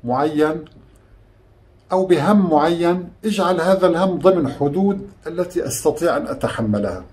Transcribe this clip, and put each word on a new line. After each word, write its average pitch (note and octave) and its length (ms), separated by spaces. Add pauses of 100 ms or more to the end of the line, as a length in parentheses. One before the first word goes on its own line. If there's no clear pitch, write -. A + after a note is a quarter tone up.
معين D3+ 600 (1300)
أو F#3+ 140
بهم F3 440
معين، E3+ 580 (160)
اجعل F#3 360
هذا F#3 260
الهم F3 320
ضمن E3 300
حدود F#3+ 600 (180)
التي F3 400
أستطيع D3+ 500
أن C#3+ 100
أتحملها. G#2 880